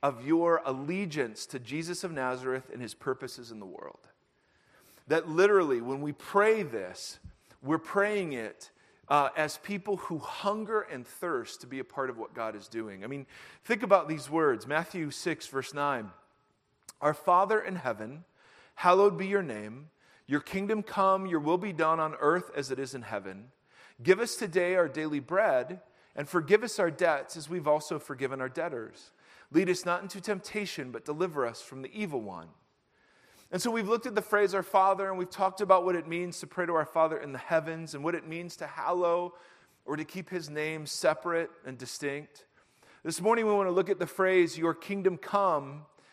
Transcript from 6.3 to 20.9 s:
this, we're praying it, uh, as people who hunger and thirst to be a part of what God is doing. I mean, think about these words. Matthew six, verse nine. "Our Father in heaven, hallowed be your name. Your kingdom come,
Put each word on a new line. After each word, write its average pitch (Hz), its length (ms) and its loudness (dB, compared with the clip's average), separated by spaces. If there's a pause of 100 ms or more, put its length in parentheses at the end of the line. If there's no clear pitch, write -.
this, 107 560 -8 (460)
we're 151 160 0
praying 202 540 0
it, 113 360 -10 (400)
uh, 143 260 4
as 151 220 0
people 196 400 -4
who 170 200 -6
hunger 214 640 -2
and 127 240 -10
thirst 143 540 -4
to - 80 -16
be 135 120 -8
a 127 40 -6
part 131 260 -4
of 123 80 -8
what 110 160 -10
God 110 220 -4
is 98 140 -16
doing. 107 340 -8
I 107 40 -8
mean, 139 200 -8 (380)
think 226 180 0
about 185 240 4
these 147 220 -6
words. 143 360 2
Matthew 156 460 -4
six, - 340 -4
verse 135 280 -8
nine. 139 360 -2 (920)
"Our 147 120 2
Father 190 460 4
in 190 160 -4
heaven, 127 480 -6 (520)
hallowed 185 420 6
be 190 100 -4
your 196 160 2
name. 117 460 -10 (360)
Your 135 140 0
kingdom 202 440 -2
come, 190 420 2